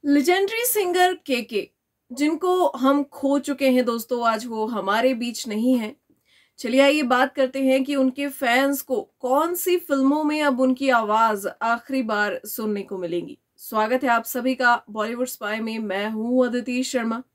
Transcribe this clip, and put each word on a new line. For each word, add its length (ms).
लेजेंडरी 580
सिंगर 480
केके, 560
जिनको 580
हम 340
खो 360
चुके 300
हैं 160
दोस्तों, 420
आज 180
वो 220
हमारे 460
बीच 340
नहीं 300
हैं। 180
चलिए 240
आइए 220
बात 320
करते 280
हैं 200
कि 120
उनके 320
फैंस 540
को 380
कौन 360
सी 220
फिल्मों 460
में 180
अब 180
उनकी 300
आवाज 580
आखिरी 400
बार 440
सुनने 360
को 160
मिलेंगी। 400
स्वागत 460
है 60
आप 140
सभी 320
का 340
बॉलीवुड 380
स्पाई 320
में, 200
मैं 300
हूँ 360
अदिति 380
शर्मा। 400